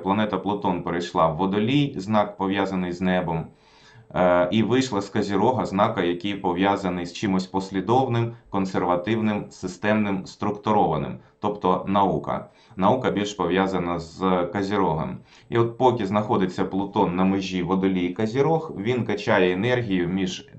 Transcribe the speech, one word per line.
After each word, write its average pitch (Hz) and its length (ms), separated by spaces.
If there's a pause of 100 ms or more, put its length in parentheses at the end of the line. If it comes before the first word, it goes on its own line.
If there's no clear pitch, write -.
планета 98 360
Плутон 95 440
перейшла 85 440
в 78 100
Водолій, 110 600
знак, 98 400
пов'язаний 95 560
з 87 80
небом, 82 460 (680)
е, 90 360
і 110 120
вийшла 110 380
з 98 80
Козірога, 101 580
знака, 101 360
який 87 320
пов'язаний 92 720
з - 60
чимось 92 340
послідовним, 117 840 (180)
консервативним, 101 1000
системним, 101 760
структурованим, 90 920 (200)
тобто 92 500
наука. 87 600 (280)
Наука 104 340
більш 98 240
пов'язана 90 640
з 87 540
Козірогом. 95 680 (300)
І 117 100
от 117 200
поки 117 280
знаходиться 98 580
Плутон 95 520
на 92 80
межі 95 380
Водолій, 92 500
Козірог, 139 640
він 117 280
качає 101 480
енергію 98 560
між 92 400 (100)